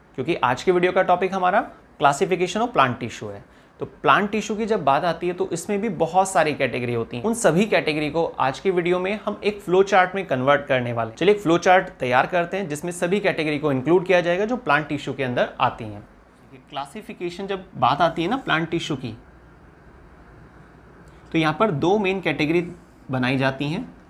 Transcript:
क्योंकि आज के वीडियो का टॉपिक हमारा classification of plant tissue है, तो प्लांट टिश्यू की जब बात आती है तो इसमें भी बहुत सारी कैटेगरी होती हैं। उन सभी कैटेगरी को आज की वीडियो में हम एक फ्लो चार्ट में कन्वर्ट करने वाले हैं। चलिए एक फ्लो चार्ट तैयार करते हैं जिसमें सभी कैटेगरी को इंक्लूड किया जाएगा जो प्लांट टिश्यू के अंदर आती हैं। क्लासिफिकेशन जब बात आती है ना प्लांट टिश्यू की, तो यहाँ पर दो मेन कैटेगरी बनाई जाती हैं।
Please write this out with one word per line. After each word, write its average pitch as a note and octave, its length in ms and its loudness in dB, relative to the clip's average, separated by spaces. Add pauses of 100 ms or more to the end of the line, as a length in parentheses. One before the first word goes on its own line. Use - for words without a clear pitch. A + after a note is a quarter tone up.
(140)
क्योंकि D#3+ 220 -2
आज B2+ 260 0
के F#3+ 100 2
वीडियो F3+ 200 2
का F#3+ 120 2
टॉपिक F3+ 300 0
हमारा F#3+ 360 0 (300)
classification F3 680 0
of - 40 -8
plant B2+ 300 2
tissue A2 300 -10
है, G2+ 120 -16 (360)
तो C#3+ 60 -8 (160)
प्लांट D#3+ 280 4
टिश्यू G#3+ 260 -4
की G#3+ 100 -4
जब G3+ 180 -2
बात C#3 200 2
आती E3+ 240 -2
है F3+ 60 -2
तो F#3 180 -4
इसमें G3 280 -4
भी A3+ 140 -2
बहुत E3 340 0
सारी D#3 260 2
कैटेगरी B2 400 -2
होती A#2 220 -4
हैं। A#2+ 80 -8
उन A3+ 100 0
सभी F#3+ 320 4
कैटेगरी D#3 440 0
को E3 140 0 (160)
आज C3+ 200 0
की G3 100 0
वीडियो F3+ 300 2
में G3 240 -4
हम G#3 200 -6
एक G#3 180 -2
फ्लो F#3 200 4
चार्ट F#3 320 4
में F#3+ 120 -4
कन्वर्ट C#3 400 2
करने B2 260 0
वाले A2+ 180 -2
हैं। A2 60 -18
चलिए F#3+ 180 4
एक G#3 80 -6
फ्लो E3 160 4
चार्ट F#3 320 4
तैयार B2+ 360 2
करते E3+ 300 -2
हैं G3 120 -4
जिसमें D3 240 -6
सभी F3 280 -2
कैटेगरी D#3 380 0
को D3 140 0
इंक्लूड D#3+ 340 2
किया F3+ 140 4
जाएगा F3 240 0
जो A#3+ 140 -2
प्लांट D3+ 300 0
टिश्यू C#3+ 260 -6
के C3+ 100 -4
अंदर B2+ 360 -2
आती B2 240 0
हैं। G#2 180 -12 (680)
क्लासिफिकेशन F3 760 -10
जब F#3+ 300 -8
बात B2+ 240 2
आती C#3 220 0
है E3 60 0
ना B3 100 -2
प्लांट D#3+ 320 -2
टिश्यू D#3+ 260 -4
की, A#2 200 -10 (2250)
तो E3 60 0
यहाँ D#3 220 0
पर A3 120 2
दो D#3+ 260 2
मेन F#3+ 220 -2
कैटेगरी E3 400 0 (500)
बनाई C3 280 0
जाती C3+ 300 -2
हैं। F#3+ 180 -6 (240)